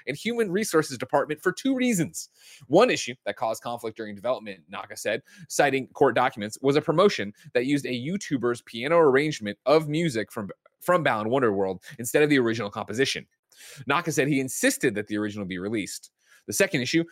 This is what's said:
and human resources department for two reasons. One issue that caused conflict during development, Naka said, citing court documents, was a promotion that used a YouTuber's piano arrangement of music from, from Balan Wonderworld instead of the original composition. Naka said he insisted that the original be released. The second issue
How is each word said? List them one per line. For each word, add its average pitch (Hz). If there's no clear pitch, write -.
and 143
human 226
resources 160
department 139
for 185
two 269
reasons. 233
One 208
issue 135
that 101
caused 113
conflict 117
during 104
development, 104
Naka 101
said, 113
citing 135
court 131
documents, 123
was 139
a 147
promotion 156
that 123
used 143
a 131
YouTuber's 127
piano 131
arrangement 139
of 156
music 147
from, 101
from 175
Balan 110
Wonderworld 98
instead 147
of 147
the 139
original 113
composition. 110
Naka 160
said 139
he 143
insisted 135
that 107
the 107
original 104
be 90
released. 101
The 104
second 180
issue 160